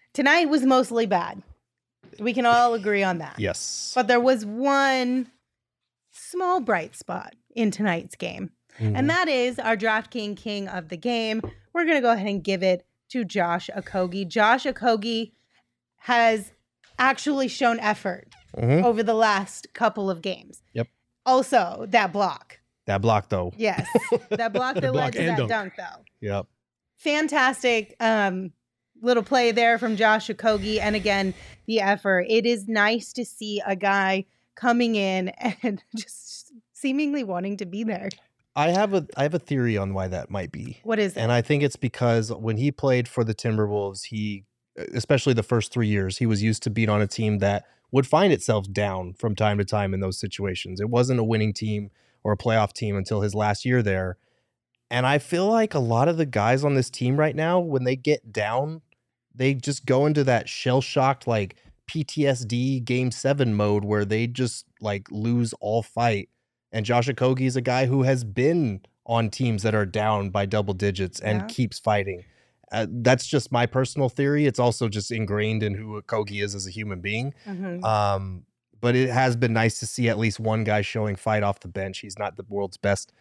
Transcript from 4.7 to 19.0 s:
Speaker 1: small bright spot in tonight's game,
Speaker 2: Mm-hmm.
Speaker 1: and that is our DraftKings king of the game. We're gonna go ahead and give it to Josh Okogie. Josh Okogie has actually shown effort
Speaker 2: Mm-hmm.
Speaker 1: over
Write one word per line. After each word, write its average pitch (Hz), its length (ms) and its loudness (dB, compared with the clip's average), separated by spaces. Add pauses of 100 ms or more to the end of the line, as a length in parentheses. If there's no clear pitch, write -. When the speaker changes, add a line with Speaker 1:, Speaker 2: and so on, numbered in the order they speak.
Speaker 1:
small 359 480 -2
bright 196 360 -2
spot - 380 -12 (200)
in 220 160 2
tonight's 180 460 -4
game, - 340 -10 (280)
Speaker 2:
Mm-hmm. 107 180 0
Speaker 1:
and 277 140 2
that 349 180 2
is 247 300 0
our 226 180 0
DraftKings 214 640 -4
king 202 300 -6
of 180 200 -10
the 180 80 -10
game. 226 460 -2 (300)
We're 339 120 -2
gonna 311 160 2
go 240 120 4
ahead 208 160 0
and 202 140 -4
give 190 200 -2
it 185 240 0 (240)
to 247 140 -4
Josh 185 520 -2
Okogie. 185 500 -4
Josh 226 380 2
Okogie 226 680 -2 (680)
has 226 500 2 (460)
actually 269 500 2
shown 233 320 2
effort 208 480 -4 (280)
Speaker 2:
Mm-hmm. 135 280 4
Speaker 1:
over 226 200 4